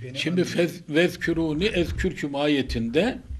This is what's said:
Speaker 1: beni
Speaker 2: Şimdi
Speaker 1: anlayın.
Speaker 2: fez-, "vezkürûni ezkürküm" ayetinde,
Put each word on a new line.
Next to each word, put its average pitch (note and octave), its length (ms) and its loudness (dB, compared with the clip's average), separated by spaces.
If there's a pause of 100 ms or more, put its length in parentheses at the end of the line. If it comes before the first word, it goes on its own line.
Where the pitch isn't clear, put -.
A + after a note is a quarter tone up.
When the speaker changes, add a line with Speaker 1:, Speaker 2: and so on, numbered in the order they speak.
Speaker 1:
beni B2+ 160 -10
Speaker 2:
Şimdi F3 220 0
Speaker 1:
anlayın. E3+ 280 2
Speaker 2:
fez-, - 260 -8
"vezkürûni E3 680 2
ezkürküm" E3+ 720 -2
ayetinde, C#3 840 2 (220)